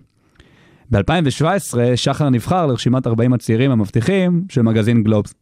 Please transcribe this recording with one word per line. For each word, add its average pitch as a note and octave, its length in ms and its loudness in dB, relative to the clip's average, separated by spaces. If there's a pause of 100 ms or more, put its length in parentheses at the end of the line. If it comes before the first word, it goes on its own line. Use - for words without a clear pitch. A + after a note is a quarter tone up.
(920)
באלפיים C#3+ 360 0
ושבע D3+ 260 0
עשרה A#2+ 440 0
שחר C#3 340 0
נבחר D#3+ 360 0
לרשימת B2+ 400 -2
ארבעים A#2+ 260 0
הצעירים A#2+ 380 0
המבטיחים F3 760 0
של A#2+ 140 0
מגזין A2+ 400 2
גלובס. G#2+ 400 0